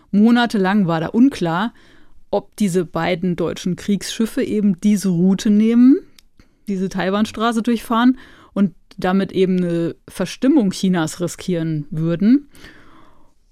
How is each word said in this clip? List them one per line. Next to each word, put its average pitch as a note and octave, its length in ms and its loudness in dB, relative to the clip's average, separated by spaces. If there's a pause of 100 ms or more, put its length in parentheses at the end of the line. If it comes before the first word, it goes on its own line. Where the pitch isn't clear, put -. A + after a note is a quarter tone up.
(100)
monatelang G#3+ 760 2
war E3 140 0
da D#3+ 60 -4
unklar, F3+ 680 0 (600)
ob - 220 -6
diese F#3 300 -2
beiden E3+ 500 -4
deutschen F3 400 -4
Kriegsschiffe G#3+ 720 -4
eben G#3 360 -2
diese G#3 280 0
Route F#3 420 0
nehmen, A#3 480 6 (720)
diese F#3+ 200 -4
Taiwanstraße G#3+ 720 -2
durchfahren A#3+ 580 0 (340)
und G3 200 0 (240)
damit F#3+ 360 -2
eben F#3 240 0
eine E3+ 400 -2 (100)
Verstimmung A3+ 640 0
Chinas F3+ 500 -2
riskieren D#3+ 720 -6
würden. E3+ 580 0 (1040)